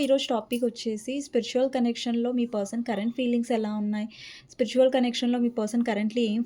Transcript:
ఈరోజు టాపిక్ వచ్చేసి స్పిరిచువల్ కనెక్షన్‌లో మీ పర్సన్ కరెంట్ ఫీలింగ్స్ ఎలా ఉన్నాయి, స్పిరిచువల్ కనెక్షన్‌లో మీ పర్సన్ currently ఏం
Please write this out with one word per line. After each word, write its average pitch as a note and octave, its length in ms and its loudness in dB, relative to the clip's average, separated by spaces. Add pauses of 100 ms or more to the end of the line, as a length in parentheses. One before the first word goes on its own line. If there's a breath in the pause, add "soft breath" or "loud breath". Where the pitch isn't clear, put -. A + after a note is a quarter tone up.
ఈరోజు C4+ 280 4
టాపిక్ A#3 340 -2
వచ్చేసి A#3 480 -4 (140)
స్పిరిచువల్ B3 480 0
కనెక్షన్‌లో A#3 640 0
మీ A#3+ 60 2 (100)
పర్సన్ G#3 340 -2
కరెంట్ A3 280 -2
ఫీలింగ్స్ A#3+ 400 0
ఎలా G#3+ 140 -2 (100)
ఉన్నాయి, G#3 260 -2 (460 loud breath)
స్పిరిచువల్ B3+ 420 2
కనెక్షన్‌లో B3 500 2
మీ A#3+ 140 2
పర్సన్ A3+ 300 0
currently G#3+ 420 0
ఏం A3 160 2